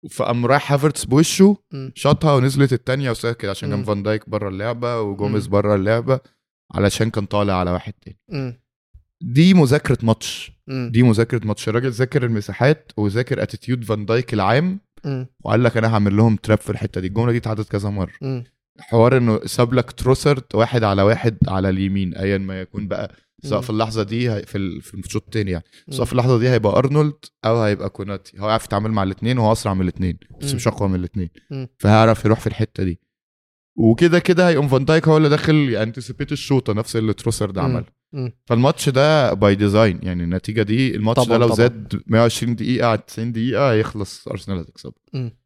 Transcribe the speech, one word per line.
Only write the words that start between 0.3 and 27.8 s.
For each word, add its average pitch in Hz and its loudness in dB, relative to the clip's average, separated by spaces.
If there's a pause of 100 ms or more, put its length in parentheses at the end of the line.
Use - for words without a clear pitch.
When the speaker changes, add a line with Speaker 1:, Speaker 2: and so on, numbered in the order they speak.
Speaker 1:
رايح 139 0
هافرتس 143 0
بوشه، 190 4 (160)
Speaker 2:
مم. 135 -14
Speaker 1:
شاطها 147 2
ونزلت 135 2
التانية 131 -4
وساكت 117 -6
عشان 98 -6
كان 101 -4
Speaker 2:
مم. - -6
Speaker 1:
فان 101 -2
دايك 107 -4
بره 104 -6
اللعبة 117 -6
وجوميز 104 -4
Speaker 2:
مم. - -8
Speaker 1:
بره 104 2
اللعبة، 117 0 (560)
علشان 101 0
كان 104 -6
طالع 101 -2
على 90 0
واحد 90 -6
تاني. - -20 (120)
Speaker 2:
مم. 131 -8 (600)
Speaker 1:
دي 156 6
مذاكرة 143 4
ماتش. - -4 (160)
Speaker 2:
مم. 131 -8
Speaker 1:
دي 117 6
مذاكرة 117 2
ماتش. 107 -4
الراجل 120 0
ذاكر 123 -2
المساحات 113 -2
وذاكر 107 -2
اتيتيود 120 -6
فان 107 -4
دايك 117 -2
العام، 127 0 (260)
Speaker 2:
مم. 131 -8 (160)
Speaker 1:
وقال 117 0
لك: 117 2
"أنا 113 2
هعمل 104 2
لهم 110 4
تراب 107 0
في - -6
الحتة 104 -6
دي". 92 -6
الجملة 113 -2
دي 117 0
اتعادت 110 -6
كذا 101 -4
مرة. 95 -6
Speaker 2:
مم. 131 -8 (360)
Speaker 1:
حوار 117 4
إنه 117 2
ساب 123 0
لك - 0
تروسرد 131 0 (100)
واحد 113 2
على 98 2
واحد 110 2 (100)
على 95 -2
اليمين، 95 -2
أيًا 98 -2
ما 95 -8
يكون 101 -10
بقى، 98 -8 (320)
سواء 104 -2
Speaker 2:
مم. 104 -8
Speaker 1:
في - -12
اللحظة 110 -2
دي 117 -2
هي-، 101 -6
في - -10
ال-، 90 -6
في - -20
الشوط 98 -8
التاني 101 -4
يعني. 85 -6 (260)
سواء 135 -8
Speaker 2:
مم. 123 0
Speaker 1:
في - -6
اللحظة 123 2
دي 123 0
هيبقى 107 2
أرنولد 147 0 (200)
أو 117 2
هيبقى 104 -2